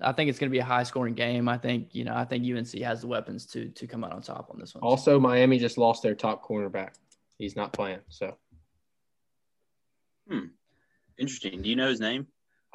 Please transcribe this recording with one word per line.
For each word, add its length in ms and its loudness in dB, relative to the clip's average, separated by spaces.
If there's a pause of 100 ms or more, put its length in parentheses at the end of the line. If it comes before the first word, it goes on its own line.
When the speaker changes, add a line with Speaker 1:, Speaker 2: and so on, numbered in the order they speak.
Speaker 1:
I 100 2
think 180 2
it's 100 -4
gonna 100 0
be 100 2
a 60 -2
high-scoring 480 0
game. 340 0
I 100 0
think, 360 -4
you 100 -6
know, 120 -6
I 100 -2
think 200 -2
U 120 -2
N 80 -4
C 160 -10
has 200 -4
the 60 -10
weapons 400 -6
to, 220 -10
to 180 -14
come 160 -10
out 80 -10
on 100 -12
top 300 -12
on 80 -16
this 140 -16
one. 100 -12
Speaker 2:
Also, 360 6
Miami 400 8
just 180 0
lost 260 6
their 120 2
top 280 -2
cornerback. 520 -6 (420)
He's 180 -8
not 180 -6
playing, 260 -6 (100)
so. 280 -8 (1900)
Speaker 3:
Hmm. 180 -4 (720)
Interesting. 440 -6
Do 80 -4
you 60 2
know 140 2
his 100 0
name? 280 -4 (480)